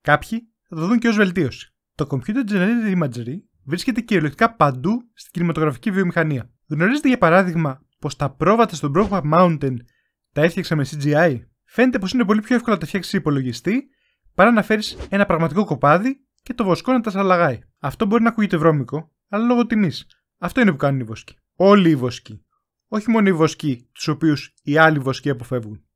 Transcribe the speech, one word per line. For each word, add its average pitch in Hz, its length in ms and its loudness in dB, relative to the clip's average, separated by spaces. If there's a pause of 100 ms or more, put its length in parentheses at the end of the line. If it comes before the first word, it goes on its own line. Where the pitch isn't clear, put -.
Κάποιοι 226 480 -2 (200)
θα 170 80 -12
το 160 100 -4
δουν 233 120 2
και 233 100 0
ως 214 80 0
βελτίωση. 185 580 -2 (200)
Το - 160 -4
Computer 214 400 -4
Generated 208 480 0
Imagery 123 380 -6 (280)
βρίσκεται 185 360 -4
κυριολεκτικά 202 540 0
παντού 151 580 0
στην - 200 -20
κινηματογραφική 160 580 -2
βιομηχανία. 170 600 -2 (140)
Γνωρίζετε, 214 420 0
για 247 100 2
παράδειγμα, 165 680 2 (120)
πως - 180 -8
τα 139 140 -4
πρόβατα 208 440 0
στο 147 200 -6
Brokeback 180 380 0
Mountain 156 440 2 (560)
τα 147 100 -2
έφτιαξα 170 340 -2
με 143 140 -2
C 147 120 -10
G 147 120 0
I; 151 240 2 (260)
Φαίνεται 247 340 0
πως 190 140 -6
είναι 247 120 0
πολύ 214 160 0
πιο 247 160 -2
εύκολο 233 180 0
να 170 60 -6
τα 160 60 -8
φτιάξεις 180 260 -8
σε 202 60 0
υπολογιστή 147 680 -2 (460)
παρά 202 160 6
να 220 120 2
φέρεις 214 340 -4 (120)
ένα 196 180 0
πραγματικό 165 380 0
κοπάδι 180 640 0 (160)
και - 120 -10
το 233 100 -2
βοσκό 185 280 0
να 254 80 2
τα 233 100 -6
σαλαγάει. 180 480 2 (200)
Αυτό 147 280 -4
μπορεί 226 160 2
να 233 60 4
ακούγεται 214 280 -2
βρώμικο, 151 560 0 (160)
αλλά 214 160 -2
λόγω 240 220 2
τιμής. 214 400 -2 (320)
Αυτό 180 220 -4
είναι 214 100 4
που 151 60 -2
κάνουν 139 240 -2
οι 120 40 -6
βοσκοί. - 340 -16 (160)
Όλοι 190 360 6
οι 151 60 2
βοσκοί. 120 480 -8 (440)
Όχι 214 220 -4
μόνο 220 180 4
οι 185 40 4
βοσκοί, 151 600 -2
τους - 160 -8
οποίους 151 540 0
οι 147 140 -2
άλλοι 160 220 6
βοσκοί 135 320 -4
αποφεύγουν. 120 540 -8 (120)